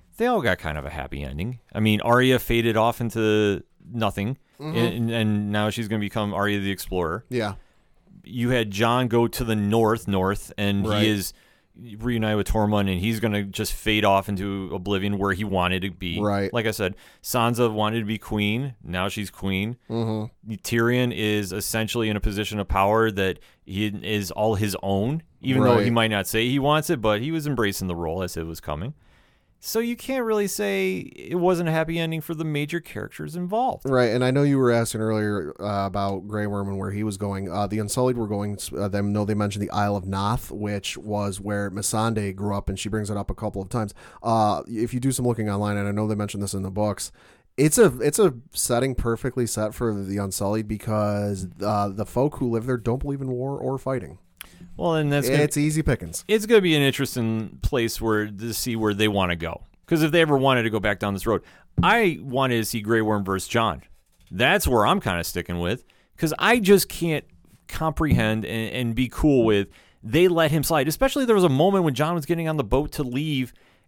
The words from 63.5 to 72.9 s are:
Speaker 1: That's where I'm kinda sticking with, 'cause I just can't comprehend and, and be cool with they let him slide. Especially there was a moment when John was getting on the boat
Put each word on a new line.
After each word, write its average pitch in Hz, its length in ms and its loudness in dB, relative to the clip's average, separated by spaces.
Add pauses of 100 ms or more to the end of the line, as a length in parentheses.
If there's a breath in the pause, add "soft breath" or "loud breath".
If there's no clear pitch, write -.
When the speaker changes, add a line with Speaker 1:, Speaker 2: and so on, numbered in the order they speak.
Speaker 1:
That's 143 380 2
where 113 180 6
I'm 180 140 4
kinda 87 240 -2
sticking 87 360 -4
with, 90 240 -2 (340 soft breath)
'cause 156 200 0
I 233 220 4
just 190 300 6
can't 165 360 -2 (420)
comprehend 120 800 2
and, 110 280 -4
and 117 220 -2
be 123 140 2
cool 139 340 4
with 101 240 4 (360 soft breath)
they 147 240 4
let 165 240 4
him 156 120 2
slide. 147 240 2
Especially 269 380 0
there 233 100 4
was 190 80 6
a 170 60 6
moment 180 340 4
when 151 100 2
John 151 220 0
was 156 100 -4
getting 165 220 -2
on 156 100 -2
the 143 60 0
boat 131 300 0